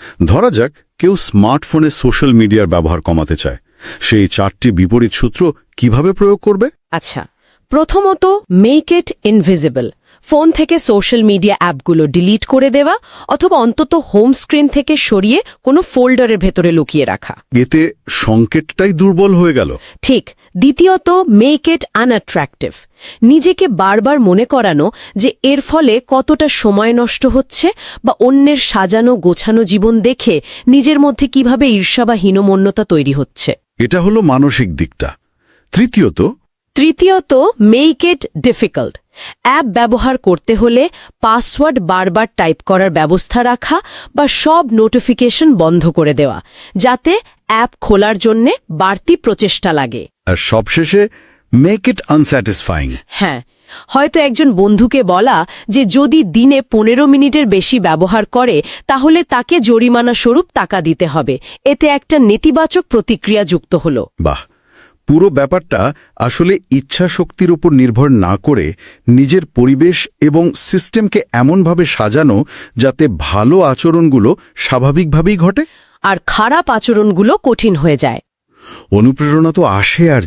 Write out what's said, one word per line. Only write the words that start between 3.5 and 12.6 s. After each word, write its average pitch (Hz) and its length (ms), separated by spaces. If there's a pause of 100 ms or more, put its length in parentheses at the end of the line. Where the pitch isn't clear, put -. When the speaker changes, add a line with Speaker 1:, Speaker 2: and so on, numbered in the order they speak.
Speaker 1:
সেই 104 280
চারটি - 420
বিপরীত 101 420
সূত্র - 280 (360)
কিভাবে 123 360
প্রয়োগ 202 260
করবে? 208 280 (240)
Speaker 2:
আচ্ছা, - 320 (500)
প্রথমত 381 520 (400)
make 294 340
it - 100 (240)
invisible। 147 580 (360)
ফোন 311 260
থেকে 320 260
সোশ্যাল 220 440
মিডিয়া 202 360
অ্যাপগুলো 160 480
ডিলিট 180 400
করে 269 240